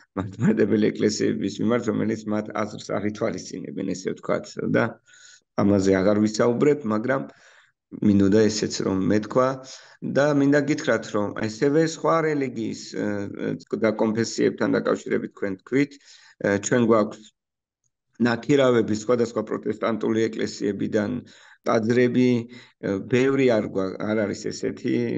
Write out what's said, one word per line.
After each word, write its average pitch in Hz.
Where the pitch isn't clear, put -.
მართლმადიდებელი 107
ეკლესიების 107
მიმართ, 110
რომელიც 107
მათ 107
აზრს 107
არ 107
ითვალისწინებენ, -
ესე -
ვთქვათ, -
და -
ამაზე 101
აღარ 95
ვისაუბრებ, 120
მაგრამ 123
მინდოდა 101
ესეც 104
რომ 95
მეთქვა 107
და 127
მინდა 139
გითხრათ, 139
რომ 104
ასევე 143
სხვა 160
რელიგიის, 123
ა, 107
და 110
კონფესიებთან 113
დაკავშირებით 107
თქვენ 98
თქვით, 135
ა, -
ჩვენ 123
გვაქვს 107
ნათირავები 117
სხვადასხვა 110
პროტესტანტული 110
ეკლესიებიდან 107
ტაძრები, 120
ა, -
ბევრი 135
არ 107
გვა-, 95
არ 107
არის 101
ესეთი, 113